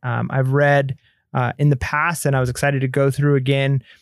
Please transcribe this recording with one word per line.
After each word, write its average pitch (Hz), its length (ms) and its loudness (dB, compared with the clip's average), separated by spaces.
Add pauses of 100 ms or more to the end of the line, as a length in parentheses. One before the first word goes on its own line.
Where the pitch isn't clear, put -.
um, 117 280 -4
I've 131 220 0
read, 143 420 2 (380)
uh, 123 240 -2
in 147 120 2
the 143 60 4
past, 151 500 -4
and 143 100 0
I 131 40 2
was 127 100 -2
excited 143 320 -2
to 131 60 -2
go 139 240 0
through 143 240 0
again, 135 460 0 (200)